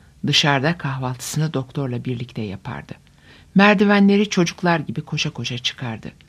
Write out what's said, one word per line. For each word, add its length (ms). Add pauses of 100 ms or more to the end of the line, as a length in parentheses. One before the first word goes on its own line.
(260)
Dışarıda 520
kahvaltısını 760
doktorla 500
birlikte 380
yapardı. 500 (640)
Merdivenleri 760
çocuklar 520
gibi 200
koşa 300
koşa 280
çıkardı. 540 (160)